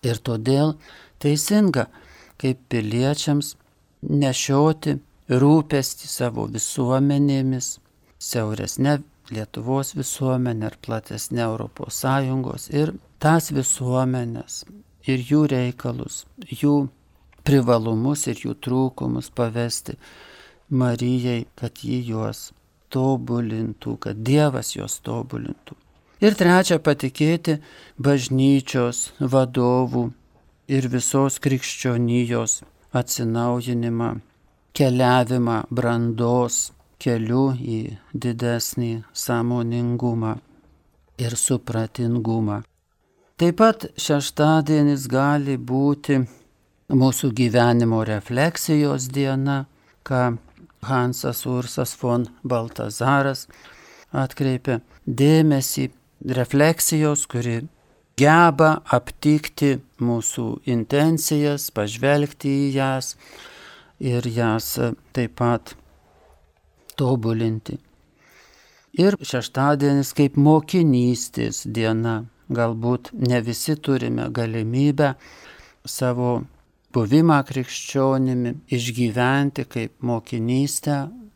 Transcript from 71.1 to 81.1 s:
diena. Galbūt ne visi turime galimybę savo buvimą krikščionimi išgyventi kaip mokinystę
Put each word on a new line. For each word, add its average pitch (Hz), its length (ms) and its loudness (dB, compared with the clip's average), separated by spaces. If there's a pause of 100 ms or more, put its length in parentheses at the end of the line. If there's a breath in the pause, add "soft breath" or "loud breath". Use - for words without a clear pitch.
diena. 113 580 -2 (240)
Galbūt 117 680 -2
ne 123 260 0
visi 120 340 -4
turime 123 540 -2
galimybę 120 840 0 (720 loud breath)
savo 123 580 -2 (520)
buvimą 147 480 4
krikščionimi 131 1120 -2 (140)
išgyventi 123 960 0
kaip 117 340 -8
mokinystę 123 1000 -2 (380)